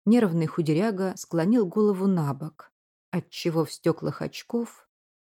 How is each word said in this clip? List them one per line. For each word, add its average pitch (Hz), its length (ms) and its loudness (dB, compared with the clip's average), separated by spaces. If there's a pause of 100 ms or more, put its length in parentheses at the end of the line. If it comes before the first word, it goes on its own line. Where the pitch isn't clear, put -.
Нервный 190 420 4
худеряга 180 680 0
склонил 190 520 2
голову 202 400 0
набок, 156 640 -2 (400)
отчего 165 540 -2
в - 60 -14
стеклах 156 500 -4
очков - 680 -8 (320)